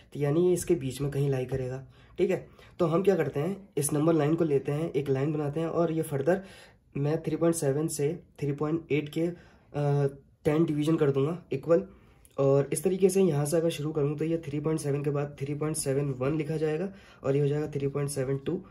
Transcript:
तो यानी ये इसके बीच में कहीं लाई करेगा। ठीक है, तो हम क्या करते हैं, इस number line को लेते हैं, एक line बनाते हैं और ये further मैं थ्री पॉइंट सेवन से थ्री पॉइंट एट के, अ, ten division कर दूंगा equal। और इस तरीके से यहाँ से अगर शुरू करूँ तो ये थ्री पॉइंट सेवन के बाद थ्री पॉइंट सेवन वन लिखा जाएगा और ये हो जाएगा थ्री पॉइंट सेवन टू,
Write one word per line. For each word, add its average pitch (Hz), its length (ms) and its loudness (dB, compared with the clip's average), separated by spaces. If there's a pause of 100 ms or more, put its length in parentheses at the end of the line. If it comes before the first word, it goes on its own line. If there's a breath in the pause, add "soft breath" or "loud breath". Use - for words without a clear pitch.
(120)
तो 143 80 -10
यानी 147 260 2
ये 180 80 4
इसके 175 220 0
बीच 135 240 -6
में 139 100 -2
कहीं 139 200 0
लाई 127 160 0
करेगा। 131 400 -6 (320 soft breath)
ठीक 180 120 2
है, 160 160 -2 (320 loud breath)
तो 175 80 2
हम 165 160 2
क्या 196 140 6
करते 143 240 0
हैं, 180 360 -6
इस 147 160 -2
number 156 220 4
line 151 200 4
को 165 100 2
लेते 143 280 0
हैं, 160 200 -2
एक 147 160 -2
line 139 240 0
बनाते 151 280 -4
हैं 165 80 -2
और 165 240 0
ये 160 100 -2
further 156 400 0 (540 loud breath)
मैं 147 260 0
थ्री 156 140 -4
पॉइंट 165 200 2
सेवन 151 320 0
से 147 240 -2 (280)
थ्री 139 140 -2
पॉइंट 151 380 -2
एट 147 160 0
के, 165 180 -2
अ, 143 840 -2 (360)
ten 156 200 4
division 151 320 2
कर 151 160 4
दूंगा 143 300 0 (100)
equal। 165 340 2 (520 loud breath)
और 139 340 4
इस 147 120 -2
तरीके 190 240 4
से 190 140 4
यहाँ 147 240 4
से 151 100 0
अगर 165 140 2
शुरू 156 220 -6
करूँ 151 260 0
तो 156 60 -2
ये 165 160 0
थ्री 147 200 -6
पॉइंट 156 200 -2
सेवन 143 240 -2
के 147 60 0
बाद 143 300 -4
थ्री 143 140 -6
पॉइंट 151 220 -4
सेवन 143 420 -2
वन 139 200 0
लिखा 156 180 -4
जाएगा 156 360 -2 (320 loud breath)
और 135 120 0
ये 143 60 2
हो 143 60 2
जाएगा 147 220 -2
थ्री 139 180 -4
पॉइंट 143 220 -4
सेवन 135 280 -4
टू, 156 180 -4 (140 loud breath)